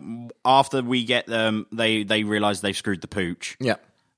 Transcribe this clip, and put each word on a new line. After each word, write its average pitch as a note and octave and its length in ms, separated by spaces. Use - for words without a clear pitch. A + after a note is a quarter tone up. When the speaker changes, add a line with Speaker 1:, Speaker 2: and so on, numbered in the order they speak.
Speaker 1:
after C3 380
we B2 240
get A#2+ 200
them, A2 460
they, A2 320
they G#2+ 220
realise G#2 340
they've G2 160
screwed F#2+ 260
the - 60
pooch. - 540
Speaker 2:
Yeah. A#2+ 140